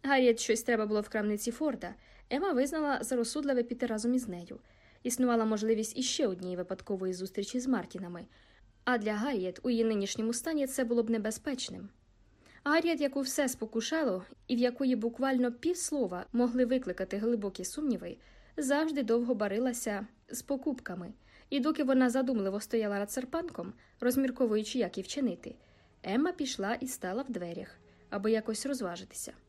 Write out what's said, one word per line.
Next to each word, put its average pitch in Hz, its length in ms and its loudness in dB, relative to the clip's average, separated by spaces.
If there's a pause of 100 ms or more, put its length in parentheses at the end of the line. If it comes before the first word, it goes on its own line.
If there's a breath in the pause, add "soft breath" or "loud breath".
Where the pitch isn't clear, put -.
Гарріет 254 380 6
щось 233 220 2
треба 220 240 2
було 214 140 2
в 208 80 -8
крамниці 208 420 0
Форда. 247 440 -4 (360 soft breath)
Ема 339 220 2
визнала 285 500 2
за 254 140 -2
розсудливе 254 460 0
піти 240 240 -2
разом 233 280 0
із 247 140 0
нею. 175 300 -10 (440 soft breath)
Існувала 240 420 2
можливість 220 540 2
іще 262 280 0
однієї 180 300 -4
випадкової 185 560 -4
зустрічі 196 480 -4
з 247 60 -4
Мартінами. 180 600 -4 (580 soft breath)
А 247 140 2
для 214 160 0
Гарріет 208 480 -2
у 254 80 0
її 226 140 4
нинішньому 220 480 0
стані 294 340 0
це 262 180 -2
було 233 180 2
б 226 80 0
небезпечним. 220 760 -4 (760 soft breath)
Гарріет, 320 360 4
яку 277 200 2
все 262 280 0
спокушало, 226 760 -2 (240)
і 247 80 2
в - 20 0
якої 247 380 2
буквально 240 560 0
півслова 247 800 -2
могли 240 320 4
викликати 202 520 0
глибокі 202 480 0
сумніви, 247 520 -4 (400 soft breath)
завжди 285 460 2
довго 233 320 2
барилася 208 720 -2 (220)
з - 140 -10
покупками. 262 680 -4 (380 soft breath)
І 277 100 2
доки 302 240 2
вона 262 260 6
задумливо 226 500 0
стояла 208 380 0
над 202 120 -2
серпанком, 254 640 -6 (280 soft breath)
розмірковуючи, 247 800 2
як 202 180 0
їй 190 80 -4
вчинити, 240 500 -2 (480 soft breath)
Емма 277 300 2
пішла 240 420 -2
і 262 120 -6
стала 202 360 -4
в 262 80 -8
дверях, 180 480 -8 (320 soft breath)
аби 202 200 0
якось 220 360 0
розважитися. 190 680 -6 (160)